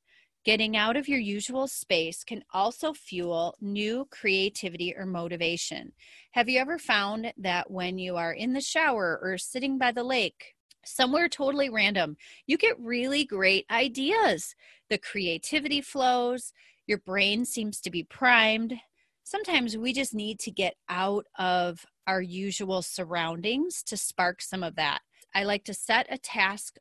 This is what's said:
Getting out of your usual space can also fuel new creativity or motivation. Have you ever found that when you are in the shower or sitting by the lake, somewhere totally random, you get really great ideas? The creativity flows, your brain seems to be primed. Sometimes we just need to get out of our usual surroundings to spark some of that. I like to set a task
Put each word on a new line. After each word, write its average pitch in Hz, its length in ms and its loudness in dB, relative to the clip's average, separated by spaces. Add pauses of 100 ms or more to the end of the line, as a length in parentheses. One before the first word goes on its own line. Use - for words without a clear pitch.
(420)
Getting 214 320 4
out 220 220 2
of 285 100 -2
your 277 120 2
usual 233 500 -2
space 165 560 -2
can 214 260 -10
also 233 440 0
fuel 175 640 -4
new 208 500 -2
creativity 190 840 -2
or 196 80 -8
motivation. 170 880 -4 (380)
Have - 180 2
you 254 100 2
ever 294 200 0
found 220 580 0
that 180 340 -2
when 185 280 -4
you 180 180 -4
are 165 160 0
in 254 220 -2
the 277 80 -2
shower 240 600 2
or 185 140 -2
sitting 269 400 -4
by 247 160 2
the 240 100 -2
lake, 240 520 -2 (280)
somewhere 277 460 2
totally 277 400 0
random, 196 480 2 (300)
you 285 100 2
get - 240 2
really 247 420 0
great 190 480 2
ideas? 262 840 2 (340)
The 214 80 0
creativity 262 840 -2
flows, 247 720 0 (320)
your 202 140 0
brain 202 440 2
seems 214 380 -4
to 180 80 -6
be 170 140 -4
primed. 226 680 4 (520)
Sometimes 302 520 0
we 240 160 -2
just 262 220 -2
need 214 240 -6
to - 120 -8
get 185 240 0 (140)
out 190 380 0 (120)
of 180 460 0 (220)
our 190 160 2
usual 190 580 -4
surroundings 175 1000 -2
to - 160 -8
spark 180 420 0
some 190 220 -6
of 165 140 -6
that. 143 240 0 (320)
I 196 120 0
like 202 220 0
to 208 80 -8
set - 360 2
a - 80 -4
task 202 640 -2